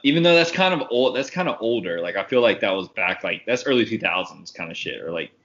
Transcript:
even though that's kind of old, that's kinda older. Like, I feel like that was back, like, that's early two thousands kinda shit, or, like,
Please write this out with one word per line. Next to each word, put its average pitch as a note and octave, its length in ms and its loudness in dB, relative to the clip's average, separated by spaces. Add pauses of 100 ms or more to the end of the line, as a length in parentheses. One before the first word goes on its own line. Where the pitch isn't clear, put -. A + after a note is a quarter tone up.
even D3+ 220 4
though E3+ 100 8
that's E3+ 160 4
kind F#3 240 2
of C#3+ 160 -4
old, A#2+ 240 2
that's C3+ 160 -4
kinda E3+ 280 -4
older. F#2+ 420 -2
Like, F2 160 -4
I G2 80 -2
feel B2 160 2
like A2 200 4
that G2 140 2
was F#2 140 -4
back, F#2 340 -4
like, - 240 -6
that's B2 200 -2
early B2 200 4
two A2 120 -4
thousands F#2 520 -4
kinda E2 240 -12
shit, - 260 -10
or, E2 120 -8
like, E2 180 -6 (140)